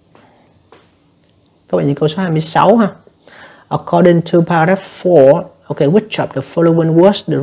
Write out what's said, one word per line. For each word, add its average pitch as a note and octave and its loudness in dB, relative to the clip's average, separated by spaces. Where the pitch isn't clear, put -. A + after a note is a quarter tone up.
Các F#3 -4
bạn E3 -2
nhìn C#3+ -2
câu D#3 -4
số - -8
hai F#3 -4
mươi D#3 -2
sáu D#3+ 2
ha. G#3+ -2
According E3+ 0
to E3+ 0
paragraph F3 -2
four, D3 4
ok, - -10
which F#3+ 0
of D#3+ -6
the C3+ -10
following E3 0
was F3+ 4
the D#3+ -6